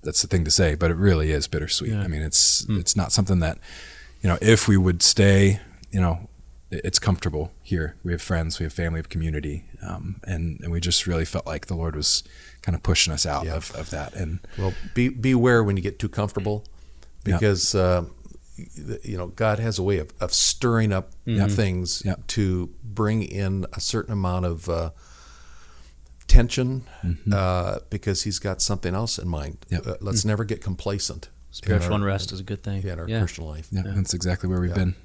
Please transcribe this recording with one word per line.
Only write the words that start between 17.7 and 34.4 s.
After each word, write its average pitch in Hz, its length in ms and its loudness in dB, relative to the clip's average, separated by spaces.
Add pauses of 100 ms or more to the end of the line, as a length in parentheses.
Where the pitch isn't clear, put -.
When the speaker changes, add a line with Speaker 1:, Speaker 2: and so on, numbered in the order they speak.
Speaker 3:
uh, 90 300 4 (540)
y-, - 460 -10
you 107 120 -6
know, 90 120 -6
God 107 300 0
has 113 200 -2
a 95 40 -2
way 98 160 2
of, 76 220 -6
of 90 120 -2
stirring 113 600 2
up 95 200 -4 (140)
Speaker 2:
Mm-hmm. 101 280 2
Speaker 3:
things 92 500 -2
Speaker 1:
Yeah. 95 100 0 (140)
Speaker 3:
to 92 420 0 (120)
bring 107 400 0
in 95 500 -4
a - 80 -8
certain - 320 -4
amount 92 340 -2
of, 85 220 -6
uh, 82 220 -2 (1400)
tension, 127 560 10 (200)
Speaker 1:
Mm-hmm. 87 320 -2
Speaker 3:
uh, 92 440 0 (120)
because 98 340 -2
he's 101 140 -4
got 95 220 -4
something 92 340 0
else 113 240 -4
in 90 100 -6
mind. 76 300 -6 (120)
Speaker 1:
Yep. - 160 -2
Speaker 3:
Uh, - 140 -6
let's 101 220 -2
Speaker 2:
Mm. 104 40 -2
Speaker 3:
never 107 180 0
get 104 160 -6
complacent 95 680 -6
in - 280 -20
Speaker 2:
Spiritual 90 400 -2
Speaker 3:
our, 101 60 0
Speaker 2:
unrest 98 320 -4
is 92 80 -10
a - 20 -12
good 95 200 -10
thing. 98 200 -8
Speaker 3:
in 90 160 -8
our 85 100 -10
Speaker 2:
Yeah. 110 120 -2
Speaker 3:
Christian 82 260 -4
life. 78 240 -12
Speaker 1:
Yeah, 92 160 -4
Speaker 2:
Yeah. 98 80 -8
Speaker 1:
that's 98 180 -2
exactly 90 360 -2